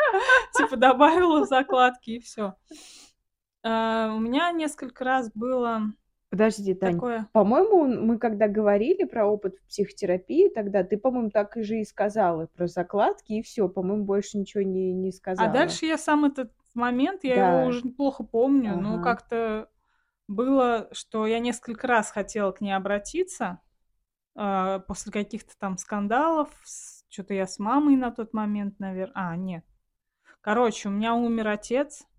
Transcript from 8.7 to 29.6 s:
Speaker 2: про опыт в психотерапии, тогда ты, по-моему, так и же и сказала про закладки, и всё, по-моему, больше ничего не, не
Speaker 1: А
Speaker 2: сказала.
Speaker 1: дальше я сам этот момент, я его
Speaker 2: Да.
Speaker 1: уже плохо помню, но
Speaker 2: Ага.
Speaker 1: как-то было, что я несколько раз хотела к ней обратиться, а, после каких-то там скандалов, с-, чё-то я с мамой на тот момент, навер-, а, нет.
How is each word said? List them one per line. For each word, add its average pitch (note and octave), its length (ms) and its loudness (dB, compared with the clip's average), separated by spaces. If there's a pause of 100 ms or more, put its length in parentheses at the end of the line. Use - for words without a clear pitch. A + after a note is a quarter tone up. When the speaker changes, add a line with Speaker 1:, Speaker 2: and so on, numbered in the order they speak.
Speaker 2:
про A3 220 0
опыт G#3 360 -2
в - 40 -20
психотерапии, G3+ 840 0
тогда G3+ 340 0
ты, G3 140 -2
по-моему, A#3+ 340 0
так G#3 260 -2
и A3+ 60 -4
же A3 160 -4
и G#3 60 -4
сказала F#3 600 -2
про F3 200 -4
закладки, G3+ 680 -2
и A3 80 -4
всё, G3 280 -2
по-моему, G3+ 340 -4
больше G3+ 340 -4
ничего G3 260 -4
не, F#3 300 -2
не F#3 180 -4 (280)
Speaker 1:
А A3+ 80 2
Speaker 2:
сказала. - 0 -
Speaker 1:
дальше D#4 380 0
я D#4+ 140 0
сам D4 260 2
этот C#4 260 -4 (220)
момент, B3 500 -2
я B3+ 140 0
его G3 260 4
Speaker 2:
Да. - 20 0
Speaker 1:
уже A#3+ 240 -2
плохо C#4 340 -4
помню, A#3 520 2
но F3+ 220 -2
Speaker 2:
Ага. - 20 -4
Speaker 1:
как-то A3+ 720 -4 (580)
было, A#3+ 680 0
что A3 340 -6
я A3+ 120 0
несколько A#3+ 480 -6
раз A3+ 240 0
хотела G3+ 400 -4
к - 100 -10
ней G3 120 -4
обратиться, G3+ 880 -4 (760)
а, F#3+ 440 -2
после F#3+ 320 -12
каких-то G#3 480 -8
там F#3+ 180 -6
скандалов, C#4+ 720 0 (160)
с-, - 440 -20
чё-то G3 260 -12
я F#3+ 120 -2
с - 120 -12
мамой C#4 380 4
на B3 140 -2
тот A3+ 220 -10
момент, G#3 460 -4
навер-, F#3+ 360 -8
а, F3+ 220 -6
нет. F3+ 280 -8 (760)